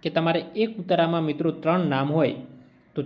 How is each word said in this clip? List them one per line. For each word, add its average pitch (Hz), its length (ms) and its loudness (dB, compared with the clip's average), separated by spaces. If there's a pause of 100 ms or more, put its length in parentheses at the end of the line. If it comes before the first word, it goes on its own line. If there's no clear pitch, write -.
કે 165 140 -4
તમારે 165 240 2 (220)
એક 220 100 0 (100)
ઉતારામાં 165 480 2
મિત્રો 160 200 0 (140)
ત્રણ 175 280 2
નામ 135 240 0
હોય 156 220 2 (580)
તો - 100 -2